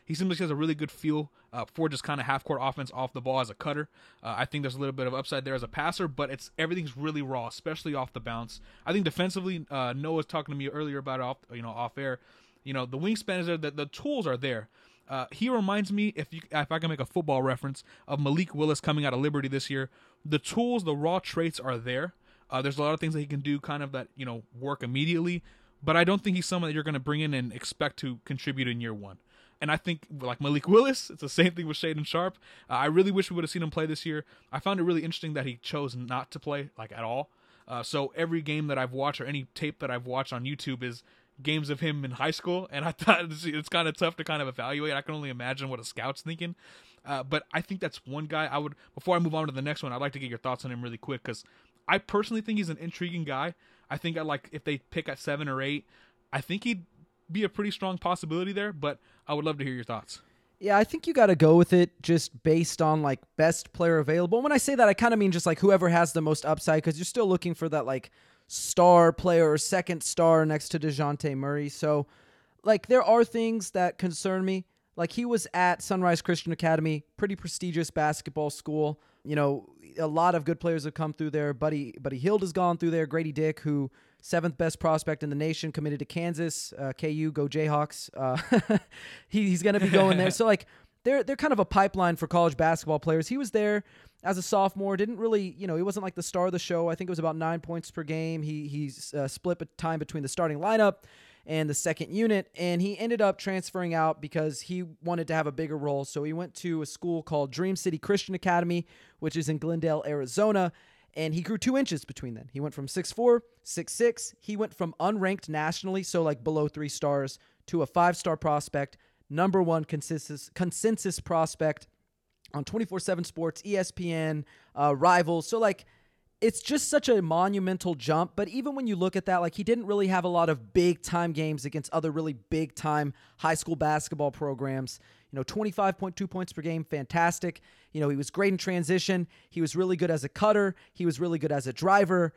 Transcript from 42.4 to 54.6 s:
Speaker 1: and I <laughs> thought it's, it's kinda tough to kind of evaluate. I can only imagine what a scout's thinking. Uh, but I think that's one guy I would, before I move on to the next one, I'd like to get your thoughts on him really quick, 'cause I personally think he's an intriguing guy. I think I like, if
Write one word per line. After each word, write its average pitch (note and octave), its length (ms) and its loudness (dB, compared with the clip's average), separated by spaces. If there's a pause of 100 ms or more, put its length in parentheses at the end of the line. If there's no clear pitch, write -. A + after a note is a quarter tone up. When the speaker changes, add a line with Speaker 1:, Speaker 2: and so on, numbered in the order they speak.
Speaker 1:
and C#3+ 140 -6
I E3 60 -4
<laughs> - 0 -
thought F3 340 2
it's, D#3+ 200 -10
it's D3+ 240 -6
kinda E3 240 0
tough E3 240 -2
to D#3+ 60 -6
kind D#3 200 -4
of C3+ 40 -6
evaluate. C#3+ 460 -6
I C#3 80 -4
can D#3 140 -8
only D3 140 -8
imagine C3 400 -8
what B2 100 -8
a A2+ 40 -16
scout's B2+ 380 -8
thinking. E3+ 340 -8 (480)
Uh, C3+ 200 -6
but D3 280 -4
I D#3+ 100 -2
think F#3 200 -8
that's - 240 -8
one C#3+ 200 -8
guy D#3 200 -4
I C#3 140 -2
would, D3 160 -6 (180)
before - 220 0
I E3+ 40 4
move E3 140 0
on D#3 140 0
to C#3 60 -6
the C3 80 -6
next C#3+ 200 -4
one, C#3 100 -6
I'd B2 100 -6
like C#3 120 -4
to C#3 60 -10
get C3+ 100 -8
your A#2 80 -8
thoughts B2+ 280 -4
on C3 60 -8
him A#2+ 120 -8
really A#2 160 -10
quick, C3 240 -8
'cause A#2+ 200 -8 (440)
I F#3 100 4
personally G#3+ 440 -2
think G#3+ 180 -2
he's F3 100 -2
an D3+ 80 -6
intriguing E3+ 460 -6
guy. C#3+ 320 -4 (340)
I C#3 80 -6
think E3 220 -4
I - 20 -4
like, D3 300 -4
if D3+ 120 -10